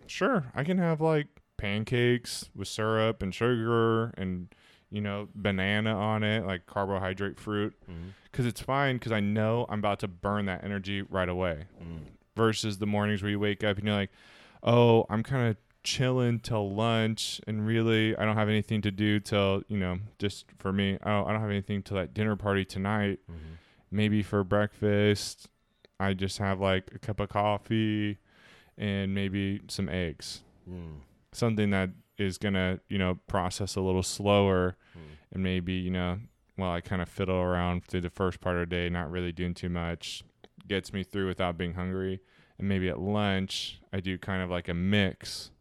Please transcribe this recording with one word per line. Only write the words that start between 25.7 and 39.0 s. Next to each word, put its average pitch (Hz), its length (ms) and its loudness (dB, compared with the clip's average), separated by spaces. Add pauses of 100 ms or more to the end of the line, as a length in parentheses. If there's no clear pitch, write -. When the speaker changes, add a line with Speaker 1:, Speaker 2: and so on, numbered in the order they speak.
Speaker 1:
I 98 160 2
just 95 240 -4
have, 98 200 0
like, 95 360 2
a - 40 -12
cup - 200 -6
of 101 100 -2
coffee 104 880 0 (580)
and 98 380 -2
maybe 98 540 -2
some 98 200 -4
eggs. 85 560 -6 (240)
Speaker 2:
Mm. 82 340 -12 (300)
Speaker 1:
Something 107 380 0
that 95 220 2 (260)
is 95 220 -2
gonna, 92 400 0 (100)
you 101 80 -4
know, 92 180 0 (120)
process 92 480 -2
a 95 60 -2
little 92 200 2
slower 98 760 2 (220)
Speaker 2:
Mm. 82 40 -18 (300)
Speaker 1:
and 95 120 -2
maybe, 92 300 0
you 92 180 -2
know, 90 280 -2 (360)
while 92 160 -2
I 85 100 -2
kinda 90 240 -4
fiddle 92 340 -2
around 90 460 0
through 90 160 -4
the 85 80 -4
first 92 320 -2
part 90 140 -2
of 87 60 0
the 85 40 -2 (100)
day, 87 140 0
not 85 220 -4